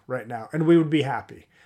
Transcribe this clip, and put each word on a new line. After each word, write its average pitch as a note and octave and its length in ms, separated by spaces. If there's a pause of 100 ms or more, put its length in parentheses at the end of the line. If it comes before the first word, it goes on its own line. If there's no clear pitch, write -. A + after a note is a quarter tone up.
right B2+ 200
now, A2+ 240
and D#3 140
we E3+ 100
would D#3+ 140
be D3 140
happy. A2+ 420 (200)